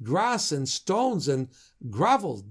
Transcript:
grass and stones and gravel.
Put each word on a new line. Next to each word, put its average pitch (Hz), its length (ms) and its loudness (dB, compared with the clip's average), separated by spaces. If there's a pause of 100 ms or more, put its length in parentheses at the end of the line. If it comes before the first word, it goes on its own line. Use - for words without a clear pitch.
grass 202 480 0
and 135 160 -2
stones 214 580 0
and 131 220 0 (420)
gravel. 143 600 2